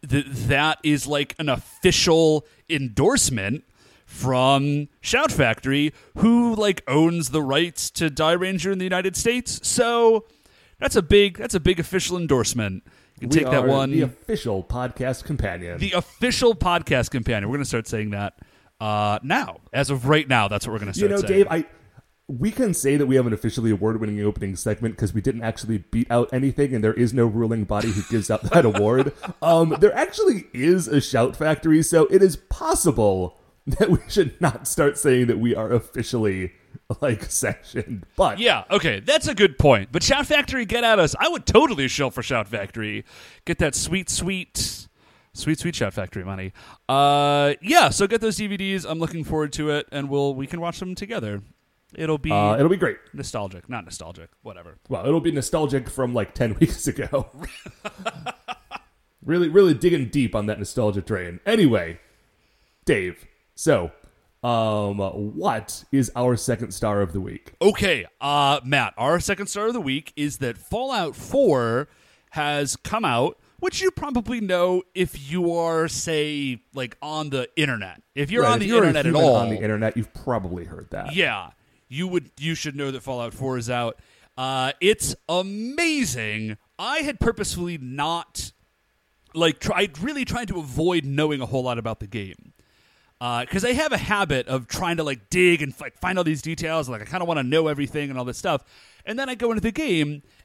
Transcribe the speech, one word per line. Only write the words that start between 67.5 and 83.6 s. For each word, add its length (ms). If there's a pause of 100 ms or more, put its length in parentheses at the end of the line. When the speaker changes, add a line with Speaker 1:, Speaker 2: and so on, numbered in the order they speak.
Speaker 1:
Okay, 460 (120)
uh, 460
Matt, 320
our 220
second 260
star 220
of 60
the 80
week 340
is 240
that 180
Fallout 580
four 720 (440)
has 460
come 280
out, 320 (220)
which 200
you 120
probably 500
know 400 (140)
if 360
you 220
are, 340
say, 760 (100)
like, 260
on 300
the 260
internet. 460 (140)
If 160
you're 100
Speaker 2:
Right, 120
Speaker 1:
on 20
Speaker 2:
if 60
Speaker 1:
the 80
Speaker 2:
you're 140
a 40
Speaker 1:
internet 180
at 80
Speaker 2:
human 100
Speaker 1:
all. 120
Speaker 2:
on 140
the 120
internet, 360
you've 180
probably 500
heard 240
that. 260
Speaker 1:
Yeah, 360 (360)
you 200
would. 320
You 160
should 200
know 140
that 140
Fallout 320
four 240
is 100